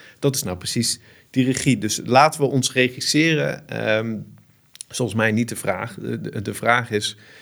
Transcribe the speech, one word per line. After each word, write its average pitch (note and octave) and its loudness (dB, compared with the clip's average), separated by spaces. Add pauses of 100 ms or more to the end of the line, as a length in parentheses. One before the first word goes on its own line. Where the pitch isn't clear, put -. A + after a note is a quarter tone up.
(180)
Dat C#3 2
is - -4
nou F2+ -6
precies - -4 (300)
die B2+ 2
regie. B2+ 2
Dus G#2 -4
laten C3+ 4
we C#3 4
ons B2+ 0
regisseren. C#3+ 0
Ehm, A2 -2 (720)
volgens A2+ -4
mij A2 4
niet A#2 2
de G#2+ -8
vraag. G2+ -4
De, A#2 -8
de, - -6
de G#2 -6
vraag A#2 0
is, G#2 -2 (260)